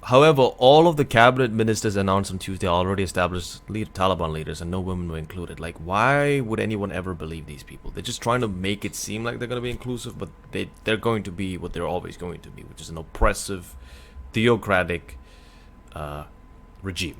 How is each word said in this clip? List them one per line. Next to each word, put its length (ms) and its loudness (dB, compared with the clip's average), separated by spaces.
However, 400 8
all 440 8
of 80 4
the 80 2
cabinet 480 6
ministers 440 0
announced 360 2
on 80 -6
Tuesday 280 -4
are 60 2
already 300 2
established 680 -2
lead-, 240 -6
Taliban 380 0
leaders, 300 -8
and 100 -6
no 80 -4
women 320 -6
were 60 -8
included. 420 -12
Like, 180 -10
why 640 0
would 200 -2
anyone 320 -2
ever 220 -6
believe 320 -10
these 180 -16
people? 280 -14
They're 100 -10
just 200 -8
trying 200 -2
to 60 -2
make 380 -4
it 100 -6
seem 280 -8
like 160 -6
they're 80 -8
gonna 140 -6
be 80 -6
inclusive, 480 -8
but 120 -8
they, 180 -6
they're 120 2
going 260 0
to 80 -8
be 260 -6
what 160 -8
they're 140 -4
always 280 -4
going 260 -12
to 80 -20
be, 140 -18
which 160 -20
is 100 -16
an 80 -12
oppressive, 760 -2
theocratic, 840 2
uh, 300 -10
regime. 380 -8